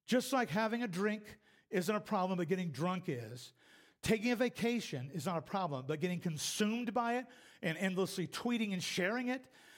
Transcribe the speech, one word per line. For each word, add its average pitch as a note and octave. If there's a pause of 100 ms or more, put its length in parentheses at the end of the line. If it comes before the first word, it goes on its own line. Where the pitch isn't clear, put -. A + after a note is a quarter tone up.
Just B3
like B3
having A3
a A#3+
drink G#3 (480)
isn't F3+
a G#3
problem, F#3
but F3
getting F3+
drunk F3
is. A#2+ (500)
Taking A3
a A#3+
vacation G#3+
is C#3+
not F3
a D#3
problem, D3
but D3+
getting F3
consumed G#3+
by A#3+
it B3 (360)
and D#3+
endlessly F#3
tweeting A3+
and F#3
sharing A#3
it C4 (340)